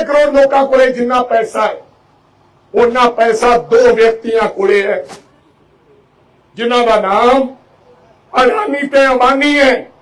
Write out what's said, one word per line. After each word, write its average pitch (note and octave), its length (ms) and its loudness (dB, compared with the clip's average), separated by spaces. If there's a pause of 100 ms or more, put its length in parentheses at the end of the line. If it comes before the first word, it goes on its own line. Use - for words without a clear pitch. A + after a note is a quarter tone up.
ਕਰੋੜ C#4+ 300 0
ਲੋਕਾਂ C#4 320 2
ਕੋਲੇ C4 260 2
ਜਿੰਨਾ A#3+ 300 -2
ਪੈਸਾ A3+ 440 -2
ਹੈ, - 80 -6 (1000)
ਓਨਾ A#3+ 360 2
ਪੈਸਾ A#3 480 0
ਦੋ A#3+ 360 2
ਵਿਅਕਤੀਆਂ A3+ 540 0
ਕੋਲੇ G3 340 0
ਹੈ, G3 220 -4 (1500)
ਜਿਨ੍ਹਾਂ A#3+ 300 -2
ਦਾ A3 140 -2
ਨਾਮ A#3+ 460 0 (840)
ਅਡਾਨੀ C#4 560 -2
ਤੇ C#4 180 2
ਅੰਬਾਨੀ C4+ 520 0
ਹੈ। C4 140 2 (300)